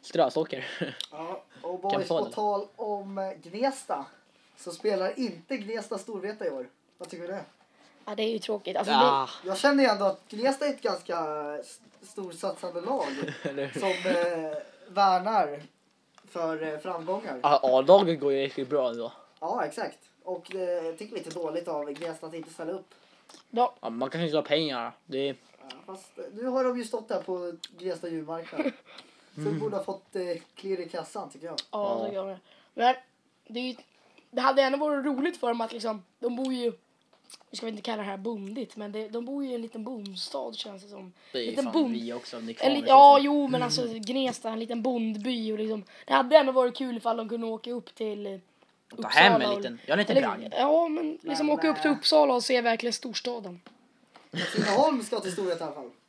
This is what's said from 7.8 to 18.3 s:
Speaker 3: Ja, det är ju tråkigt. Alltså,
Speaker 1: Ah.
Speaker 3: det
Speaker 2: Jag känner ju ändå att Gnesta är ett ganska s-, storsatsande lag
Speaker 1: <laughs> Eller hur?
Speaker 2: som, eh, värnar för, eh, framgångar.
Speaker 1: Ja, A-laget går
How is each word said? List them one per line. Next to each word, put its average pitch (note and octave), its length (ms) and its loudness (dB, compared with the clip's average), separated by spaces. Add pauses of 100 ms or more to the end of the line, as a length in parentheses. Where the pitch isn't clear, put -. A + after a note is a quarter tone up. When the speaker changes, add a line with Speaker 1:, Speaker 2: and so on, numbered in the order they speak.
Speaker 3:
Ja, G#3 100 -8
det G#3+ 80 -2
är A3 80 0
ju A3 80 -4
tråkigt. G3+ 380 -6
Alltså, - 180 0
Speaker 1:
Ah. C3+ 340 4 (140)
Speaker 3:
det F3 60 -8
Speaker 2:
Jag F#3+ 100 -2
känner C#4 260 6
ju B3+ 60 6
ändå G3+ 140 0
att F#3+ 240 0
Gnesta C4+ 380 -2
är C#4+ 40 0
ett - 120 -8
ganska F3+ 360 -4 (420)
s-, - 200 -16 (220)
storsatsande F3 760 -8
lag A3+ 260 -2 (200)
Speaker 1:
<laughs> C#3+ 160 -10
Eller C#3 240 -4
hur? C3+ 140 -6
Speaker 2:
som, F#3 300 0
eh, E3+ 460 0 (320)
värnar F#3 760 2 (680)
för, D#3+ 420 -4
eh, D3+ 60 -6
framgångar. E3+ 640 -6
Speaker 1:
Ja, C#3+ 200 6
A-laget D#3 580 6
går C#3+ 120 2